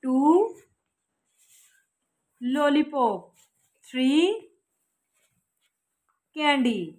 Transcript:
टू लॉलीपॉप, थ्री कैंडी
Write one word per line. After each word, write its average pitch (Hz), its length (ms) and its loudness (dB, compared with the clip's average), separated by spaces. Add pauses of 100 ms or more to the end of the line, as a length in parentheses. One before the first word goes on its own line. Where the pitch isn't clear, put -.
टू 262 160 0 (2250)
लॉलीपॉप, 277 960 -2 (540)
थ्री 254 200 -2 (2250)
कैंडी 269 440 0 (180)